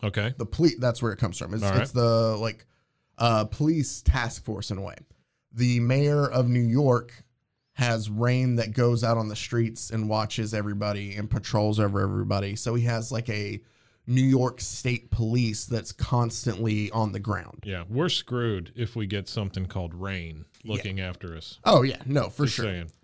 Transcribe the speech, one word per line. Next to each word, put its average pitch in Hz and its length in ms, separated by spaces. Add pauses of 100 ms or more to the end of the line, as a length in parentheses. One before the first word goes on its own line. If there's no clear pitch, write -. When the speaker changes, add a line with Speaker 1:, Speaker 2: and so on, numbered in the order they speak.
Speaker 1:
Okay. 107 360
Speaker 2:
The 123 60
police. 165 360
That's 123 200
where 113 120
it 92 80
comes 101 180
from. - 160
It's, 110 80
Speaker 1:
All 101 80
right. - 120
Speaker 2:
it's 135 100
the, 113 440
like, 110 300 (500)
uh, 113 280
police 151 580
task - 420
force 104 280
in 95 60
a 98 40
way. 92 140 (560)
The 123 260
mayor 139 500
of 123 200
New 123 100
York 120 640 (520)
has 113 360
rain 123 460
that 110 160
goes 120 320
out 117 120
on 110 120
the 107 80
streets 113 540
and 110 180
watches 107 440
everybody 104 640
and 104 160
patrols 107 480
over 101 220
everybody. 101 560
So 117 180
he 117 120
has, 117 260
like, 117 160
a 104 340 (440)
New 123 140
York 131 400
State - 500
Police 113 540
that's 110 260
constantly 110 1000
on 110 220
the 104 60
ground. 101 460
Speaker 1:
Yeah, 92 240
we're 143 220
screwed 113 680
if 120 180
we 107 120
get 101 240
something 98 340
called 90 300
rain 85 500 (180)
Speaker 2:
Yeah. 107 120
Speaker 1:
looking 95 260
after 90 340
us. - 300
Speaker 2:
Oh, 208 180
yeah. 135 220
No, 127 240
for 143 160
Speaker 1:
Just 113 120
Speaker 2:
sure. - 100
Speaker 1:
saying. 90 240 (140)